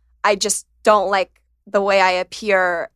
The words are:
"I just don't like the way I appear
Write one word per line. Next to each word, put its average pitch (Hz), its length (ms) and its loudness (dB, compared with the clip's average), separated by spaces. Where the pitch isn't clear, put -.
"I 202 120 2
just 196 320 -4
don't 208 260 2
like 190 320 -4
the 202 160 -2
way 196 180 2
I 185 120 4
appear 180 840 -2